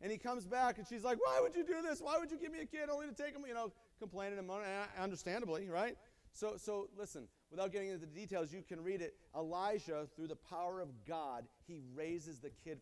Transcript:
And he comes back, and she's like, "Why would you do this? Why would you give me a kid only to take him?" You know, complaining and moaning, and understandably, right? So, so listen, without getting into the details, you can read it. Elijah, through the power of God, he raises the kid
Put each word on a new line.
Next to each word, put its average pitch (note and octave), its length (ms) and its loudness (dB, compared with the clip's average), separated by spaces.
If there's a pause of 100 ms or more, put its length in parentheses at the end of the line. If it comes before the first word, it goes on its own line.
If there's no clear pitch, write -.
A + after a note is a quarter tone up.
And F#3+ 100 0
he G#3+ 80 0
comes A#3+ 280 -2
back, B3 320 6
and G3+ 80 -8
she's A3+ 180 -4
like, B3 200 4
"Why C4 160 8
would B4 140 6
you F4 100 4
do E4 180 2
this? D#4 180 2
Why D#4 180 4
would E4 140 0
you D#4 60 -2
give D#4+ 120 -4
me D#4+ 100 -6
a D#4 60 -4
kid D4+ 240 -2
only D4 160 -2
to C4+ 80 -6
take D4 200 -2
him?" C#4+ 120 -8
You A#3+ 80 -6
know, A3+ 180 0 (280)
complaining G3 380 -4
and F#3+ 80 -4
moaning, G3 200 -2
and G3 380 -2
understandably, F3+ 640 0
right? F#3 280 2 (440)
So, G#3+ 160 0
so G3+ 400 -2
listen, E3 320 -8 (220)
without F#3+ 200 2
getting G3 200 0
into F3+ 100 -2
the E3 60 -8
details, E3+ 440 -2
you F#3 160 -6
can E3 160 -6
read F#3 200 0
it. E3 120 -2 (220)
Elijah, E3 680 2 (100)
through D#3 120 -4
the D3+ 80 -6
power F3+ 440 -2
of E3+ 80 -4 (180)
God, C#3 380 -2 (220)
he E3 160 -10 (120)
raises D#3+ 440 -2
the C#3+ 100 -8 (160)
kid D#3+ 160 -6